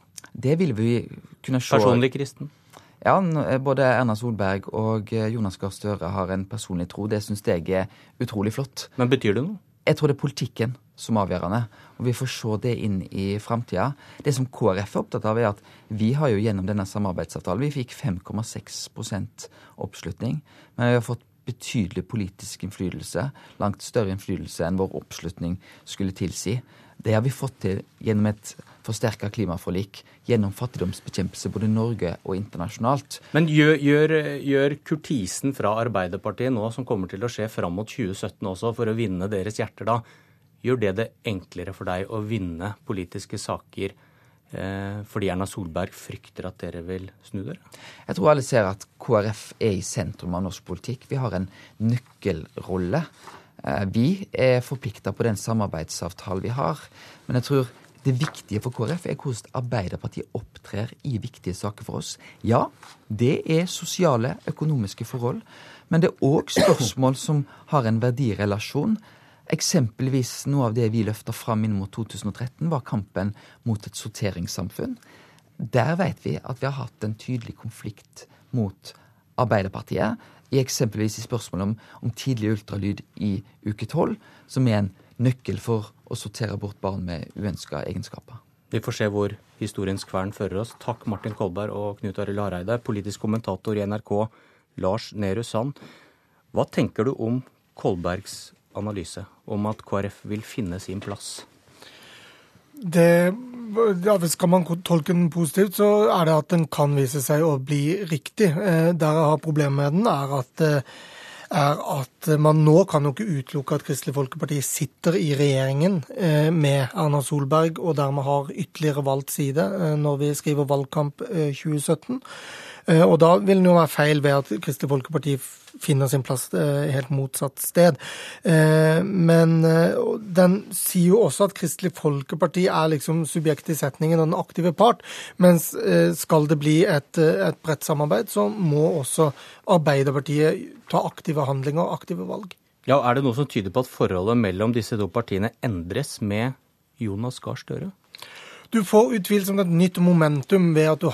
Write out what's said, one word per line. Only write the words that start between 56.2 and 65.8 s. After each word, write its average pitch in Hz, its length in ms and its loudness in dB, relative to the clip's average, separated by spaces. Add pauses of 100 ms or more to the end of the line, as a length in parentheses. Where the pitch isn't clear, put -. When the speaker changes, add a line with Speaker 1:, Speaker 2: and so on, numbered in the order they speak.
Speaker 1:
vi 92 60 -6
har, 147 300 -2 (480)
men - 100 -2
jeg 123 80 0
tror 131 240 0 (360)
det 131 140 2
viktige - 440 -4
for 123 80 -6
K 117 160 -4
R 165 80 -4
F - 120 -8
er - 80 -4
hvordan - 400 -8
Arbeiderpartiet 117 800 -6
opptrer - 560 -8 (140)
i 123 140 -4
viktige - 360 -8
saker - 300 -8
for - 140 -8
oss. - 200 -12 (240)
Ja, 113 240 2 (420)
det 120 380 0
er 165 200 2
sosiale, 143 800 0
økonomiske 139 600 -4
forhold, 131 360 -4 (480)